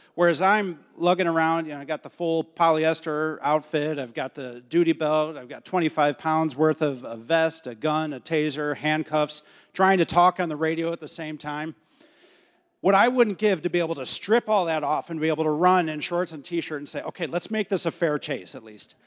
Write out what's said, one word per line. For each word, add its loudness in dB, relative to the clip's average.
Whereas 4
I'm 2
lugging 2
around, 0
you -12
know, -12
I -14
got -6
the -14
full -2
polyester 0
outfit, -2
I've -10
got -8
the -12
duty 4
belt, 0
I've -16
got -14
twenty-five 0
pounds 0
worth 2
of -2
a -10
vest, -2
a -10
gun, -2
a -10
taser, -2
handcuffs, 0
trying 6
to 6
talk 4
on -2
the -4
radio -2
at -8
the -14
same -10
time. -8
What 6
I 6
wouldn't 2
give 0
to -2
be 0
able -2
to -8
strip 0
all 2
that -2
off -2
and -6
be 0
able 0
to 2
run 4
in -8
shorts -4
and -14
t-shirt -6
and -12
say, -8
"Okay, -8
let's -4
make -4
this 0
a 0
fair 0
chase -8
at -16
least." -18